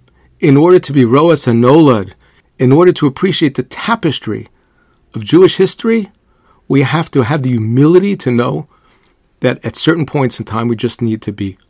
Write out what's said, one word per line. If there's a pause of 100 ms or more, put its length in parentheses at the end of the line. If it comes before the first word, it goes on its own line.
(400)
in
order
to
be
Roas
Hanolad, (440)
in
order
to
appreciate
the
tapestry (680)
of
Jewish
history, (560)
we
have
to
have
the
humility
to
know (760)
that
at
certain
points
in
time
we
just
need
to
be (140)